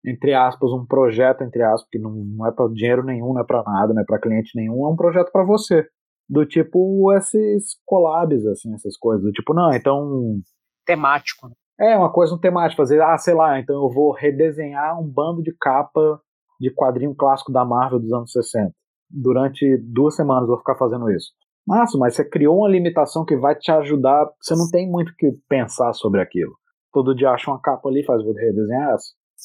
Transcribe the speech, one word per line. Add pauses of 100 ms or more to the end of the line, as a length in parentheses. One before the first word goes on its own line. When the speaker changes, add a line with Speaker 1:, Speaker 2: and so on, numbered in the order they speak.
Speaker 1:
entre
aspas,
um
projeto,
entre
aspas,
que
não,
não
é
pra
dinheiro
nenhum,
não
é
pra
nada,
não
é
pra
cliente
nenhum,
é
um
projeto
pra
você. (440)
Do
tipo
esses (100)
collabs,
assim,
essas
coisas.
Do
tipo,
não,
então (460)
Speaker 2:
Temático,
né? (240)
Speaker 1:
É,
uma
coisa,
um
temático.
Fazer,
ah,
sei
lá,
então
eu
vou
redesenhar
um
bando
de
capa (360)
de
quadrinho
clássico
da
Marvel
dos
anos
sessenta. (380)
Durante
duas
semanas
eu
vou
ficar
fazendo
isso. (360)
Massa,
mas
você
criou
uma
limitação
que
vai
te
ajudar, (140)
você
não
tem
muito
o
que (180)
pensar
sobre
aquilo. (400)
Todo
dia
acha
uma
capa
ali,
faz,
vou
redesenhar
essa. (380)